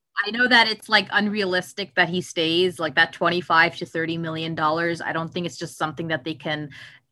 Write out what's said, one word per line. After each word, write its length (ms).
I 60
know 160
that 220
it's, 200
like, 220
unrealistic 840
that 120
he 120
stays, 580
like, 160
that 180
twenty-five 680
to 80
thirty 300
million 380
dollars. 460
I 120
don't 200
think 120
it's 120
just 200
something 320
that 160
they 100
can, 360